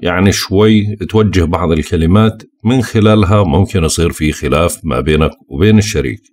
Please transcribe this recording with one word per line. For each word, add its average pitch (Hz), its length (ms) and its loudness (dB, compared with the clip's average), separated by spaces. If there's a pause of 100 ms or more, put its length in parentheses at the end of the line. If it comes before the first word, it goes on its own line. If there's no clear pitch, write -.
يعني 90 300 2
شوي 104 640 0
توجه 92 480 0
بعض 82 280 -2
الكلمات 87 720 0 (220)
من 123 180 0
خلالها 107 640 2
ممكن 87 400 0
يصير 82 280 -2
في 78 200 -4
خلاف 76 520 -2
ما 65 160 -4
بينك 76 300 0 (180)
وبين 104 300 2
الشريك. 76 420 -4 (120)